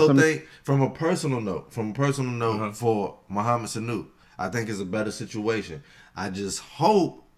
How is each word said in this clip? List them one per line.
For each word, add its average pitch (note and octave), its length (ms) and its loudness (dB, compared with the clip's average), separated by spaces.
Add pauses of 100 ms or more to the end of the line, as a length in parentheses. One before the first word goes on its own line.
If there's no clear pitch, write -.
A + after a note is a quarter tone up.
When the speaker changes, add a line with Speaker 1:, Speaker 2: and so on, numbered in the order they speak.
Speaker 1:
also D#3 80 8
Speaker 2:
something C#3 160 8 (140)
Speaker 1:
think - 100 -14 (140)
from C#3 200 2
a B2 80 2
personal D#3+ 500 0
note, F#2+ 320 -6
from A2 180 -4
a G2+ 40 -8
personal C3+ 380 0
note A#2 280 0
Speaker 3:
Uh-huh. G#2 120 -4
Speaker 1:
for A2 460 0 (100)
Mohamed G#2+ 400 0
Sanu, A2+ 380 -6 (320)
I F#2+ 100 -4
think A2+ 200 -4
it's G2+ 120 -6
a G2+ 40 -4
better G#2 260 -2
situation. G#2 720 -4 (320)
I F#2+ 160 -6
just G2 300 -6
hope F3 640 2 (140)